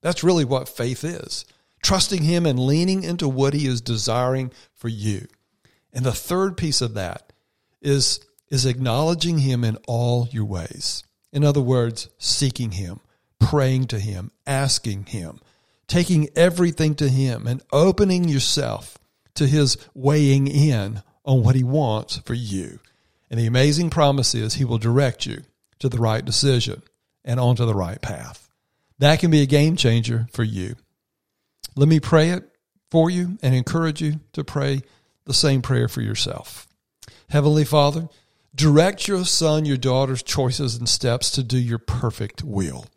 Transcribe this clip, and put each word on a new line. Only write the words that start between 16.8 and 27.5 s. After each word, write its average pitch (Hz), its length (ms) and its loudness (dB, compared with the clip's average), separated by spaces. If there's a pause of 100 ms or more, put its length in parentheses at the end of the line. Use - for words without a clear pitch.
to 143 160 0
him, 127 360 0
and 123 240 -4
opening 185 560 2
yourself - 720 -2 (380)
to 151 120 2
his 143 300 4 (180)
weighing 139 520 4
in 117 560 2 (220)
on 131 180 4
what 127 120 6
he 131 80 2
wants 123 600 -2
for - 80 -6
you. 101 460 -8 (520)
And 113 80 -4
the 117 80 2
amazing 147 440 2
promise 139 440 2
is 110 200 -4
he 135 100 0
will 117 140 -2
direct 120 480 0
you 113 160 -10 (380)
to 131 100 -2
the 123 80 4
right 113 260 0
decision 127 580 0 (400)
and 123 160 -4
onto 120 280 2